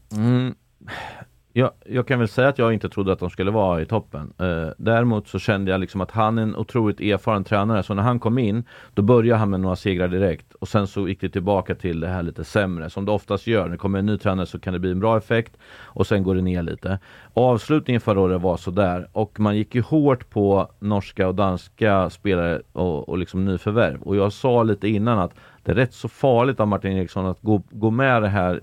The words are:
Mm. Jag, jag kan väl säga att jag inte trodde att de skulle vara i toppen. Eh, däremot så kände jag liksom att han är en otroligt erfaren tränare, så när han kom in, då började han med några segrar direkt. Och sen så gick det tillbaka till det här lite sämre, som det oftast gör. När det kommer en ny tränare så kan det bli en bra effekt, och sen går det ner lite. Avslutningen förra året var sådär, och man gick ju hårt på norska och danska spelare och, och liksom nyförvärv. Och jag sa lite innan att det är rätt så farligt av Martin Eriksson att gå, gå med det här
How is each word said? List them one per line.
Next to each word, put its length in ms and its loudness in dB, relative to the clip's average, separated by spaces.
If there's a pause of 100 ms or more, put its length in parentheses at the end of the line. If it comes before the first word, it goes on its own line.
(160)
Mm. 380 0 (960)
Jag, 180 2 (160)
jag 200 -4
kan 120 0
väl 100 2
säga 200 2
att 100 -2
jag 140 2
inte 160 -2
trodde 240 -2
att 60 -2
de 120 -6
skulle 200 -2
vara 320 2
i 40 -6
toppen. 520 -6
Eh, 300 -2 (100)
däremot 500 0
så 100 -6
kände 320 -2
jag 100 0
liksom 200 -6
att 100 -4
han 280 0
är 40 0
en 140 -2
otroligt 440 -2
erfaren 440 0
tränare, 380 0
så 120 -4
när 80 -2
han 180 0
kom 180 0
in, 260 0 (300)
då 80 2
började 360 4
han 120 2
med 100 0
några 160 0
segrar 320 -2
direkt. 460 -2
Och 140 -12
sen 180 0
så 220 -4
gick 120 -6
det 80 -4
tillbaka 460 -2
till 260 -4
det 80 -4
här 140 -4
lite 220 -8
sämre, 460 -2
som 140 -8
det 80 0
oftast 340 -2
gör. 180 2
När 60 -6
det 60 -6
kommer 220 -2
en 80 0
ny 120 0
tränare 280 -2
så 120 -10
kan 140 -6
det 60 -4
bli 120 -2
en 100 -2
bra 160 4
effekt, 400 -2 (220)
och 280 -4
sen 160 2
går 120 0
det 80 0
ner 200 -2
lite. 360 -6 (360)
Avslutningen 640 2
förra 200 2
året 200 2
var 160 0
sådär, 560 -2
och 280 -4
man 160 2
gick 180 -4
ju 80 2
hårt 480 2
på 480 2
norska 500 -2
och 60 -2
danska 760 0
spelare 500 0 (120)
och, 360 -2
och 100 -4
liksom 260 -4
nyförvärv. 580 0
Och 140 -2
jag 160 2
sa 300 2
lite 260 0
innan 300 2
att 160 -2 (280)
det 100 -2
är 40 2
rätt 180 0
så 140 -10
farligt 520 2
av 80 2
Martin 240 -2
Eriksson 340 -2
att 160 -6
gå, 280 2
gå 200 -2
med 320 2
det 60 0
här 340 0